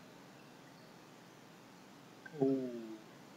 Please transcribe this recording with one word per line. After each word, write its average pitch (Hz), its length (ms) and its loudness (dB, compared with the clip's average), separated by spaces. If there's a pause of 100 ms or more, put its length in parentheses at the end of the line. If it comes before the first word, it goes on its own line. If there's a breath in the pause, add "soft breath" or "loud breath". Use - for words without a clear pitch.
(2250)
Uh, 123 640 6 (380)